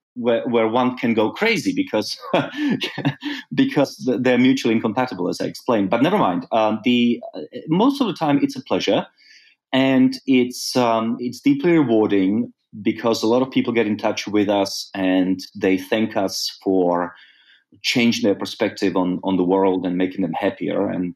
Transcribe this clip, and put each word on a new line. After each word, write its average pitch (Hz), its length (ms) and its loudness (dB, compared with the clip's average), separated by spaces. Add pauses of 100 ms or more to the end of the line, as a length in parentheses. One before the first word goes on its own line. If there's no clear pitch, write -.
(140)
where, 117 320 -2
where 113 220 2
one 123 280 0
can 120 160 0
go 107 200 2
crazy 185 420 -2
because, 104 420 -2 (160)
<laughs> 262 1200 -4
because 135 500 0
th-, 123 160 0
they're 123 180 2
mutually 127 360 4
incompatible, 110 540 -2
as 90 120 -6
I 87 60 -4
explained. 98 440 0
But 117 120 2
never 185 160 2
mind. 90 340 0
Um, 110 320 2
the, 120 380 2 (120)
uh, - 60 -12 (280)
most 233 320 2
of 240 60 0
the 165 80 -4
time, 143 280 0
it's - 140 -4
a 127 60 -14
pleasure, 101 440 0 (680)
and 131 420 4 (120)
it's, 127 500 0
um, 117 440 2
it's 123 200 -8
deeply 143 320 2
rewarding 107 800 2 (300)
because 110 400 0
a 113 40 0
lot 123 160 4
of 131 80 -4
people - 220 0
get 113 140 2
in 104 100 0
touch 107 300 -4
with 101 220 0
us 101 460 -2
and 92 460 0 (140)
they 95 240 0
thank 110 380 -2
us - 460 -4
for 87 520 0 (680)
changing 117 420 0
their 101 120 4
perspective 98 600 -4
on, 90 280 0
on 95 120 0
the 90 80 2
world 92 420 2
and 90 100 -2
making 92 260 -2
them 82 100 -2
happier. 95 560 -2
And 90 280 -4